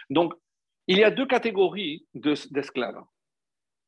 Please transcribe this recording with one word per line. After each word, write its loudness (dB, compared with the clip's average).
Donc, 0
il 4
y 6
a 6
deux -2
catégories -2
de, -2
d'esclaves. -6